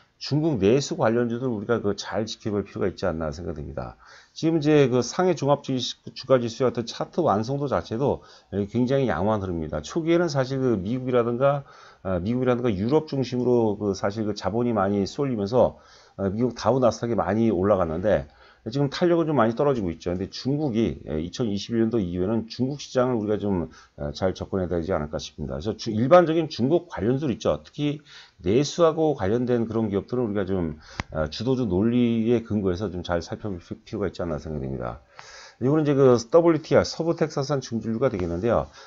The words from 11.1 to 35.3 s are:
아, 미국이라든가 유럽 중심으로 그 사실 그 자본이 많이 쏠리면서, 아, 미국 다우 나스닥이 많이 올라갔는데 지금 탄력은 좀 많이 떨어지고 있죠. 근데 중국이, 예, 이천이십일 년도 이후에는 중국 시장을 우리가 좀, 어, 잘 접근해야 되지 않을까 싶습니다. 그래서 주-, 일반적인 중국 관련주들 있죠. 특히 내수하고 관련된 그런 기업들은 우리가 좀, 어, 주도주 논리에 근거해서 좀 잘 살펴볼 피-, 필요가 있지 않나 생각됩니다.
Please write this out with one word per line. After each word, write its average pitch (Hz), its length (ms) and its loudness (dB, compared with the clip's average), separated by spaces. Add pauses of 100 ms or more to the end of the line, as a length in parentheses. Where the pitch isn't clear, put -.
아, 92 160 -2
미국이라든가 120 540 0
유럽 127 340 0
중심으로 123 680 0
그 104 160 0
사실 104 320 -4
그 104 100 -4
자본이 117 380 -2
많이 101 320 2
쏠리면서, 113 760 0 (380)
아, 98 120 -2
미국 113 260 -2
다우 120 240 0
나스닥이 117 360 0
많이 101 340 2
올라갔는데 90 800 2 (440)
지금 139 200 0
탄력은 170 340 2
좀 156 100 0
많이 117 200 4
떨어지고 127 360 0
있죠. 87 200 -4
근데 92 180 -4
중국이, 123 800 -2
예, 76 100 -2
이천이십일 101 600 -4
년도 113 200 2
이후에는 95 480 -2
중국 135 320 -4
시장을 127 360 0
우리가 107 240 0
좀, 92 320 -2 (260)
어, 73 160 -6
잘 92 220 -2
접근해야 95 320 -4
되지 85 260 -2
않을까 76 240 -4
싶습니다. 71 380 -8
그래서 92 220 -6
주-, - 120 -10
일반적인 156 600 4
중국 156 380 0
관련주들 127 480 -2
있죠. 78 280 -2
특히 147 380 -4 (360)
내수하고 151 800 2
관련된 120 500 0
그런 113 240 -2
기업들은 98 360 -2
우리가 101 200 -2
좀, 85 320 -2 (340)
어, 78 160 -2
주도주 123 380 -2
논리에 117 800 2
근거해서 98 480 -2
좀 87 100 -8
잘 85 220 -2
살펴볼 101 340 -10
피-, - 260 -14
필요가 101 220 -6
있지 85 160 -6
않나 85 160 -4
생각됩니다. 65 640 -8 (580)